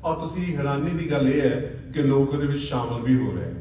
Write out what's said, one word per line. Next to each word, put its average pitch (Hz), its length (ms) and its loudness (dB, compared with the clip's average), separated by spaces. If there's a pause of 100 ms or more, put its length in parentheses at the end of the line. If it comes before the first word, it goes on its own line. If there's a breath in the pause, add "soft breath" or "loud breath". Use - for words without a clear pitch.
ਔਰ 165 120 0
ਤੁਸੀਂ 165 420 -4
ਹੈਰਾਨੀ 139 320 0
ਦੀ 165 220 -2
ਗੱਲ 135 180 4
ਇਹ 147 120 2
ਹੈ - 320 0 (200)
ਕਿ 151 80 0
ਲੋਕ 139 320 4
ਉਹਦੇ 147 140 0
ਵਿੱਚ 143 120 0
ਸ਼ਾਮਲ 120 420 -4
ਵੀ 123 240 4
ਹੋ 98 100 -2
ਰਹੇ। 90 260 -6